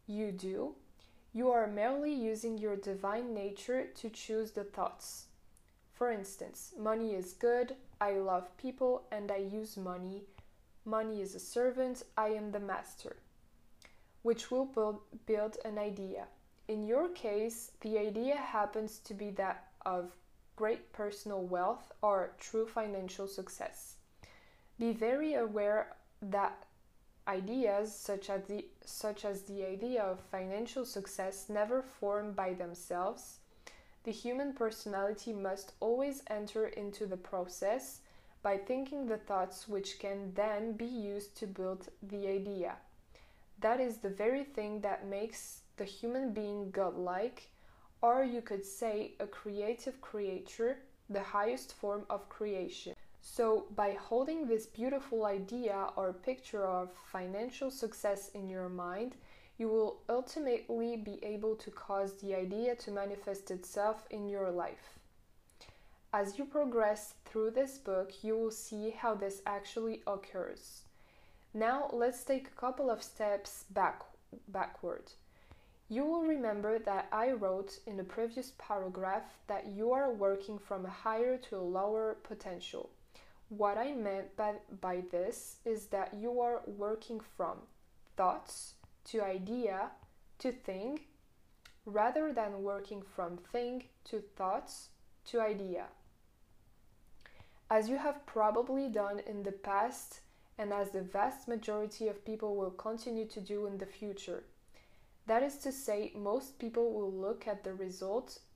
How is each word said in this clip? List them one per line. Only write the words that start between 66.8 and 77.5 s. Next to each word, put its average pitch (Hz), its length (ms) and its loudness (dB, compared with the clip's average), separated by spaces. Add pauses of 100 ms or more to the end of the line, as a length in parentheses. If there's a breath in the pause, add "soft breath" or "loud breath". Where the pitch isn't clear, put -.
through 220 260 2
this 269 280 2
book, 190 340 0 (100)
you 220 140 2
will 226 140 2
see 214 400 -4
how 220 240 2
this 196 300 -4
actually 220 640 -2
occurs. - 760 -6 (720 soft breath)
Now, 240 400 2
let's 247 300 2
take 262 260 2
a - 120 -16
couple 254 300 2
of 214 120 0
steps - 680 -2
back, 190 320 4 (460)
backward. - 640 -4 (800 soft breath)
You 233 160 0
will 330 180 2
remember 226 580 2
that 196 320 0
I 226 180 4
wrote 196 560 0